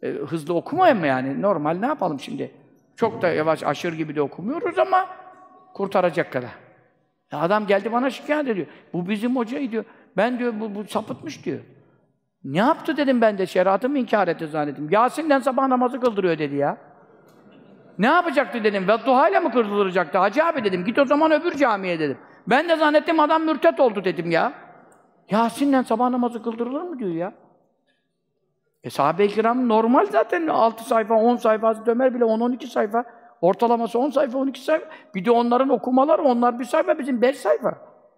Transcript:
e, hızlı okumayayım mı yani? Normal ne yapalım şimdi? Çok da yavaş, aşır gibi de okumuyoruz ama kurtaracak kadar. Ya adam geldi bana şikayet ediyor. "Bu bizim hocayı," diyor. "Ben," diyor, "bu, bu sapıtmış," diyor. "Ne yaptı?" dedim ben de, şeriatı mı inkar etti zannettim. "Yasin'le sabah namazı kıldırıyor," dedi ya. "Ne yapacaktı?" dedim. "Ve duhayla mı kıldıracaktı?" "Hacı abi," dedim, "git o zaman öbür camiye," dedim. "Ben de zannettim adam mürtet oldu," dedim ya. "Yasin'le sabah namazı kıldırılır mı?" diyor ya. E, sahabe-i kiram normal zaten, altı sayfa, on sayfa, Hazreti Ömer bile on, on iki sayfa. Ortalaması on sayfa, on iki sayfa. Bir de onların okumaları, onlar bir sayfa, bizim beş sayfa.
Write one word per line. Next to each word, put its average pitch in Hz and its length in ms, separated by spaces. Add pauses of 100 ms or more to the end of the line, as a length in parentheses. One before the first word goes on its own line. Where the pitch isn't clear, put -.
e, - 40
hızlı 147 460
okumayayım 285 460
mı 160 80
yani? 135 340
Normal 170 360
ne 196 80
yapalım 190 340
şimdi? - 320 (440)
Çok 220 260
da 185 60
yavaş, 156 360
aşır 151 300
gibi 156 220
de 147 60
okumuyoruz 285 580
ama 381 280 (680)
kurtaracak 180 580
kadar. 123 180 (840)
Ya 143 80
adam 196 280
geldi 202 240
bana 247 180
şikayet 294 380
ediyor. 185 200 (260)
"Bu 175 160
bizim 220 260
hocayı," 254 360
diyor. 220 140 (320)
"Ben," 233 220
diyor, 240 200
"bu, 214 160
bu 208 80
sapıtmış," 254 600
diyor. 143 140 (840)
"Ne 143 140
yaptı?" 294 400
dedim 262 240
ben 214 160
de, 185 80
şeriatı 190 440
mı 294 100
inkar 208 280
etti 165 200
zannettim. 147 440
"Yasin'le 262 480
sabah 269 280
namazı 254 320
kıldırıyor," 196 380
dedi 147 180
ya. 143 220 (1200)
"Ne 196 100
yapacaktı?" 285 560
dedim. 196 240
"Ve 220 180
duhayla 302 360
mı 320 100
kıldıracaktı?" 196 680
"Hacı 208 280
abi," 311 180
dedim, 185 220
"git 233 140
o 277 60
zaman 294 260
öbür 311 260
camiye," 196 420
dedim. 143 180 (300)
"Ben 285 220
de 330 60
zannettim 311 440
adam 320 240
mürtet 320 360
oldu," 208 240
dedim 170 280
ya. 175 220 (760)
"Yasin'le 240 540
sabah 233 260
namazı 240 340
kıldırılır 240 380
mı?" 349 180
diyor 196 120
ya. 170 220 (1500)
E, 127 60
sahabe-i 165 380
kiram 226 420
normal 226 360
zaten, 381 420
altı 226 360
sayfa, 226 320
on 233 200
sayfa, 220 320
Hazreti 220 240
Ömer 247 240
bile 233 100
on, 220 140
on 240 120
iki 254 160
sayfa. 233 380 (360)
Ortalaması 233 580
on 277 100
sayfa, 262 280
on 269 100
iki 254 140
sayfa. 311 240 (300)
Bir 185 100
de 233 60
onların 240 380
okumaları, 269 520
onlar 240 380
bir 262 60
sayfa, 311 340
bizim 254 220
beş 269 160
sayfa. - 400 (400)